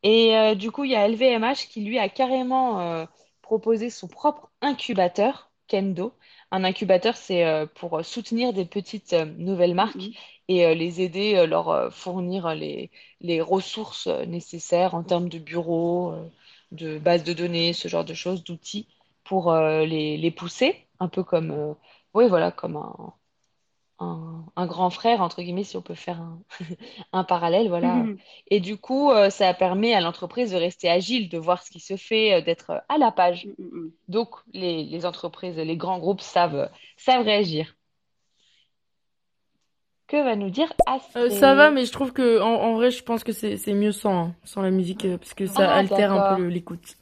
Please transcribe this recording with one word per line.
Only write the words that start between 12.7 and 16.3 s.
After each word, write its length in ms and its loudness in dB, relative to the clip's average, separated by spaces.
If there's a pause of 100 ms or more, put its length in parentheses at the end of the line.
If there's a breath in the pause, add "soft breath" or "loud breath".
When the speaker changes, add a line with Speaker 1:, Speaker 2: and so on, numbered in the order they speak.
Speaker 1:
les 180 -2
ressources, 680 -4
euh, 200 -4
nécessaires 680 -2
en 80 -6
termes 280 -2
de 80 -12
bureaux, 760 -2
euh, 160 -14 (440 soft breath)